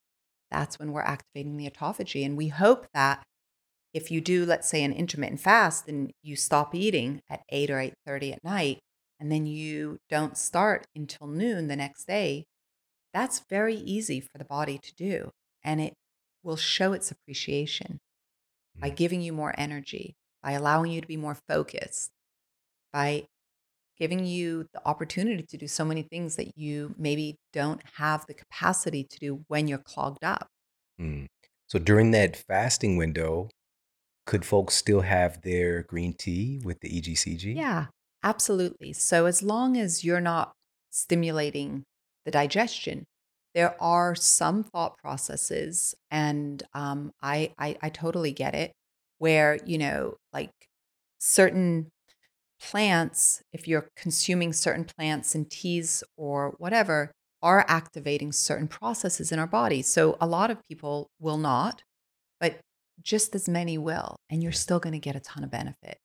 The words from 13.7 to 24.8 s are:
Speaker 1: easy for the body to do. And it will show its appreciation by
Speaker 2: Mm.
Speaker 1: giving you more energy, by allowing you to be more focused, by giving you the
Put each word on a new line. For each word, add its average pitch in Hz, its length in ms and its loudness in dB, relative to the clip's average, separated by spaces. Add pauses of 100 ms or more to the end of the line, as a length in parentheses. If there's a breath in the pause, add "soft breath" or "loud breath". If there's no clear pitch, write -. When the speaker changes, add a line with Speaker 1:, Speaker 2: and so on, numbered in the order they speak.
Speaker 1:
easy 202 440 -4
for 131 180 -18
the 143 80 -12
body 143 320 -4
to - 180 -18
do. 185 360 -6 (320)
And 151 180 0
it - 120 -4 (500)
will 160 140 -6
show 190 360 0
its - 160 -4
appreciation 147 880 -6 (800)
by 139 140 -6
Speaker 2:
Mm. 143 60 -10
Speaker 1:
giving 170 240 0
you 170 120 -6
more 151 240 -4
energy, 147 560 -8 (300)
by 139 80 -4
allowing 151 400 2
you 165 100 -4
to 165 60 -12
be 156 100 -8
more 151 200 -6 (100)
focused, - 640 -4 (800)
by 143 340 0 (720)
giving 180 280 0
you 170 480 -4
the - 120 -10